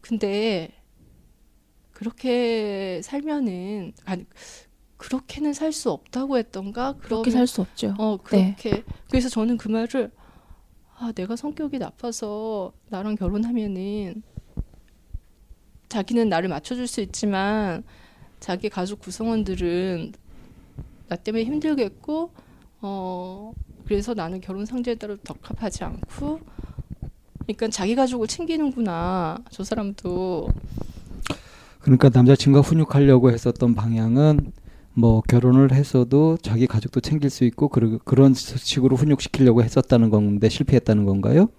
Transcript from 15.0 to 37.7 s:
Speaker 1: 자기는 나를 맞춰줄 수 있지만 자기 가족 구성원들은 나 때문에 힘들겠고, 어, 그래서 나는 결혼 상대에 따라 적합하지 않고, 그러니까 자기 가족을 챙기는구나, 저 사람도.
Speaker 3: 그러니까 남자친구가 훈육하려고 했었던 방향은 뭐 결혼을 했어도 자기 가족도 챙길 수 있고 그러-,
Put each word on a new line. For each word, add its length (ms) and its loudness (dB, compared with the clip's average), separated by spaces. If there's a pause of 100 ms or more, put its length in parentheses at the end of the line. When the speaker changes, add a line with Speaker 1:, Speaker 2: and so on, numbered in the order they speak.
Speaker 1:
자기는 400 -2
나를 200 0
맞춰줄 380 -8
수 140 -8
있지만 840 -4 (580)
자기 280 -6
가족 320 -8
구성원들은 1120 -4 (960)
나 80 -8
때문에 280 -4
힘들겠고, 880 -4 (500)
어, 720 -10 (300)
그래서 300 -4
나는 260 -8
결혼 260 -10
상대에 300 -6
따라 280 -12
적합하지 600 -10
않고, 560 -8 (1080)
그러니까 220 -6
자기 260 -2
가족을 340 0
챙기는구나, 1080 -4 (120)
저 140 -12
사람도. 840 -4 (1300)
Speaker 3:
그러니까 320 6
남자친구가 540 6
훈육하려고 640 6
했었던 440 2
방향은 800 2 (420)
뭐 260 6
결혼을 520 6
했어도 720 4
자기 240 2
가족도 340 -2
챙길 300 0
수 140 0
있고 240 0
그러-, 300 2